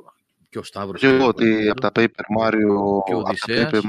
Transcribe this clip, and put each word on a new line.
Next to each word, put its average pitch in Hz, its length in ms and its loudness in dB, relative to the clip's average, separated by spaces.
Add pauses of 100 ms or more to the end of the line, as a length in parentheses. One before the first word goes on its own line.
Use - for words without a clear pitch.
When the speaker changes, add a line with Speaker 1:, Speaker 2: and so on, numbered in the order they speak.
(500)
Speaker 1:
και - 80 -12
ο 101 60 -10
Σταύρος 98 380 -10
Speaker 2:
Και 135 60 4
εγώ 131 100 6
Speaker 1:
και 135 60 4
ο 127 40 4
Speaker 2:
ότι 113 180 0
Speaker 1:
Νintendo. 110 240 2
Speaker 2:
από 104 120 -4
τα 104 120 0
Paper 110 460 -2
Mario, 101 680 0
Speaker 1:
Και 95 80 -4
ο 90 60 -2
Speaker 2:
από 85 40 -6
τα 92 60 -6
Speaker 1:
Οδυσσέας. 110 440 -2
Speaker 2:
Paper 107 160 2